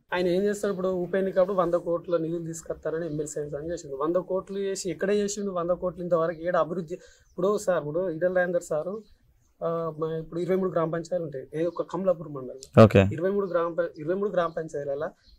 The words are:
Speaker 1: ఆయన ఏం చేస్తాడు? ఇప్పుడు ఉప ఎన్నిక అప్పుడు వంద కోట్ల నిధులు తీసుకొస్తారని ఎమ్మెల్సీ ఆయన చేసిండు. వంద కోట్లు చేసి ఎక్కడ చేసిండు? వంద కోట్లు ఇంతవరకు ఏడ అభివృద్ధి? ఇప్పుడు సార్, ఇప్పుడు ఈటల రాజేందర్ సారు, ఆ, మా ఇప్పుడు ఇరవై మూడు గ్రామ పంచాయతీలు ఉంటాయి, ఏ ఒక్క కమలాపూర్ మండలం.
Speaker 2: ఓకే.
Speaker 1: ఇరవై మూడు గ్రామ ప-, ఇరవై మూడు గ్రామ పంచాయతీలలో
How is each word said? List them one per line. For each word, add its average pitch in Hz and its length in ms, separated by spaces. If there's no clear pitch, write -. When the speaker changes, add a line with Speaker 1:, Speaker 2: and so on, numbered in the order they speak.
Speaker 1:
ఆయన 180 140
ఏం 180 160
చేస్తాడు? 202 300
ఇప్పుడు 185 140
ఉప 180 280
ఎన్నిక 190 240
అప్పుడు 185 160
వంద 170 180
కోట్ల 170 440
నిధులు 165 280
తీసుకొస్తారని 160 600
ఎమ్మెల్సీ 151 340
ఆయన 147 320
చేసిండు. 143 240
వంద 156 200
కోట్లు 185 440
చేసి 196 300
ఎక్కడ 185 220
చేసిండు? 202 400
వంద 175 180
కోట్లు 175 340
ఇంతవరకు 165 380
ఏడ 175 140
అభివృద్ధి? 165 380
ఇప్పుడు - 640
సార్, 185 200
ఇప్పుడు 156 320
ఈటల 180 280
రాజేందర్ 175 260
సారు, 170 400
ఆ, 165 360
మా 160 180
ఇప్పుడు 160 220
ఇరవై 180 160
మూడు 185 160
గ్రామ 165 180
పంచాయతీలు 170 340
ఉంటాయి, 139 320
ఏ 160 100
ఒక్క 170 160
కమలాపూర్ 165 460
మండలం. 131 560
Speaker 2:
ఓకే. 101 300
Speaker 1:
ఇరవై 170 160
మూడు 196 180
గ్రామ 170 260
ప-, 170 240
ఇరవై 160 180
మూడు 202 140
గ్రామ 170 280
పంచాయతీలలో 151 520